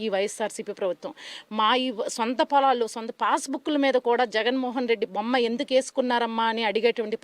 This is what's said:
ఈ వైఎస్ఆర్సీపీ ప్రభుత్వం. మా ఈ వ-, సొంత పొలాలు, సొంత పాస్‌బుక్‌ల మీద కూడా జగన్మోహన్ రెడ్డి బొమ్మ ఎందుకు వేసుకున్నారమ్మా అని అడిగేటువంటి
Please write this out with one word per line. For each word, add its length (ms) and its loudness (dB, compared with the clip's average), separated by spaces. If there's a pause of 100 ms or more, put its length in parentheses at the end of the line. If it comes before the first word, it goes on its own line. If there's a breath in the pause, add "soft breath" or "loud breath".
ఈ 100 -2
వైఎస్ఆర్సీపీ 640 -4
ప్రభుత్వం. 340 -4 (460 loud breath)
మా 100 4 (160)
ఈ 20 -2 (120)
వ-, 80 -4 (100)
సొంత 240 0 (120)
పొలాలు, 420 4
సొంత 180 -8 (100)
పాస్‌బుక్‌ల 640 0
మీద 140 4 (100)
కూడా 160 4 (120)
జగన్మోహన్ 560 -2
రెడ్డి 240 -2
బొమ్మ 160 0 (160)
ఎందుకు 280 -2
వేసుకున్నారమ్మా 760 0
అని 180 -2
అడిగేటువంటి 520 0